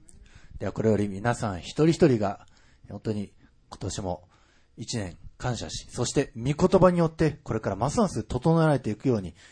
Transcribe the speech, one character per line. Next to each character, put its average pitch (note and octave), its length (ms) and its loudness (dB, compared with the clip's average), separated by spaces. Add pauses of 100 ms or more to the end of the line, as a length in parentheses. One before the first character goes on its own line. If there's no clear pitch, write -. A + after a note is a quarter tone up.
(580)
で G#2 80 -6
は、 F#2+ 60 -4
こ - 100 -6
れ A2 80 4
よ G#2 60 4
り G2+ 120 0
皆 G#2 260 -2
さ A2 180 -4
ん F2 60 -6
一 - 260 -2
人 E3 40 6
一 E3 200 6
人 A#2+ 100 4
が G2 280 -2 (420)
本 G2 120 -12
当 A2+ 120 -4
に G2+ 200 -6 (360)
今 - 120 -18
年 G#2 200 -8
も F2+ 280 -6 (500)
一 B2 180 -8
年 F#2+ 220 -8 (180)
感 B2+ 200 -4
謝 F2 120 -10
し、 - 220 -12
そ A#2+ 160 -4
し - 60 -6
て C#3+ 240 0
御 B2+ 180 -2
言 F3+ 260 4
葉 F3+ 100 8
に F3 100 0
よ E3 60 4
っ D#3+ 60 -2
て D#3 300 0
こ - 100 -8
れ G#2+ 80 -2
か A2+ 100 -4
ら F#2+ 60 -4
ま A#2 140 0
す - 80 -2
ま G3+ 100 4
す A2 140 -4
整 E3 400 2
え D#3+ 40 4
ら D#3 60 4
れ C3+ 60 2
て A#2 120 -4
い G#2 40 0
く - 140 -2
よ A#2+ 80 4
う G2+ 40 0
に、 F2 140 -8 (180)